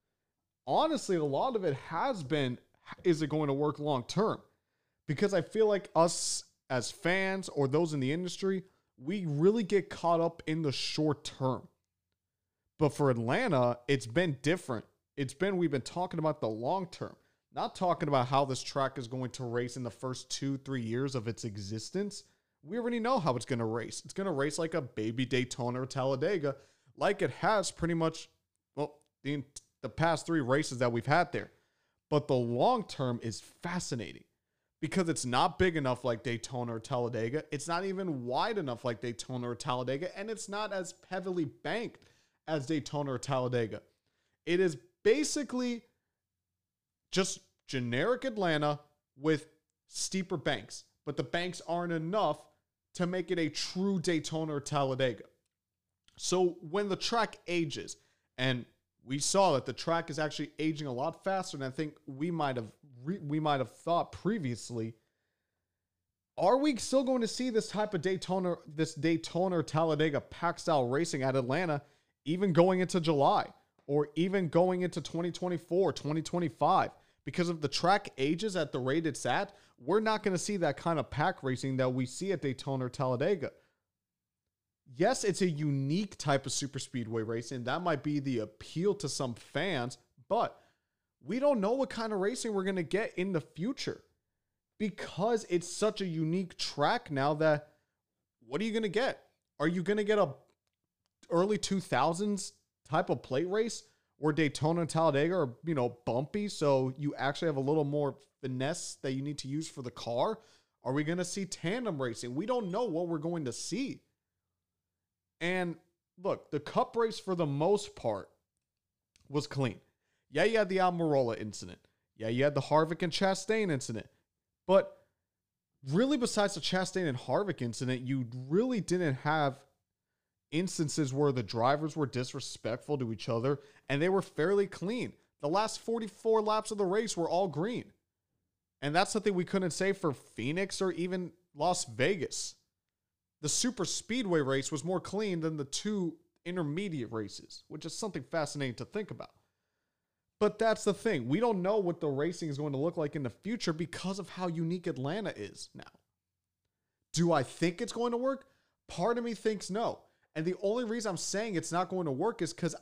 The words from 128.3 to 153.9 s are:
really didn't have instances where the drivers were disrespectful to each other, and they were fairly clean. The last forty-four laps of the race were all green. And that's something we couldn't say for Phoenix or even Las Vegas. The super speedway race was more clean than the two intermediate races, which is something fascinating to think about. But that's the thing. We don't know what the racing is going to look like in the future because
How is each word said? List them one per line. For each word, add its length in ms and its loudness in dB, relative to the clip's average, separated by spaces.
really 320 2
didn't 340 0
have 440 0
instances 640 0
where 180 4
the 100 0
drivers 540 2
were 100 0
disrespectful 920 -4
to 160 -2
each 160 -8
other, 300 0
and 140 0
they 80 4
were 120 4
fairly 460 2
clean. 460 -4
The 80 -2
last 300 0
forty-four 640 0
laps 300 0
of 60 -6
the 80 2
race 320 0
were 120 2
all 180 2
green. 380 -4
And 120 0
that's 160 4
something 220 0
we 120 0
couldn't 260 0
say 220 2
for 180 -2
Phoenix 680 -4
or 100 0
even 400 -2
Las 300 2
Vegas. 720 -2
The 80 -2
super 360 0
speedway 560 0
race 300 0
was 120 -4
more 160 -2
clean 400 -2
than 180 -2
the 80 -4
two 500 -2
intermediate 680 -4
races, 560 -8
which 180 -12
is 100 -10
something 280 -6
fascinating 520 -2
to 100 -10
think 260 -8
about. 200 -14
But 200 2
that's 240 2
the 100 2
thing. 340 0
We 120 4
don't 220 2
know 160 2
what 240 0
the 80 0
racing 400 -2
is 80 -6
going 160 -2
to 60 -2
look 180 0
like 180 -2
in 80 -4
the 60 -2
future 440 -4
because 460 -6